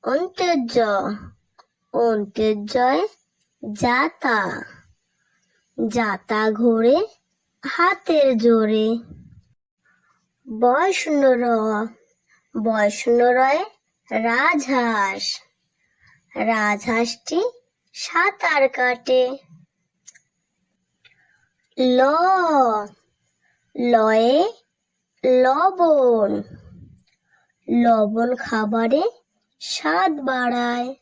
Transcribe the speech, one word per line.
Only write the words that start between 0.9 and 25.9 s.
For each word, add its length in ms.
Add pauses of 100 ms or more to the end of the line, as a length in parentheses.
অন্ত্যের 720
জয়ে 420 (680)
যাতা। 880 (1200)
যাতা 640
ঘোরে 560 (580)
হাতের 720
জোরে। 600 (1600)
বয়শূন্য 680
র, 180 (1160)
বয়শূন্য 600
রয়ে 420 (440)
রাজহাঁস। 1300 (960)
রাজহাঁসটি 1120 (440)
সাঁতার 760
কাটে। 680 (2500)
ল, 240 (1900)
লয়ে 640 (880)
লবণ। 1000 (1400)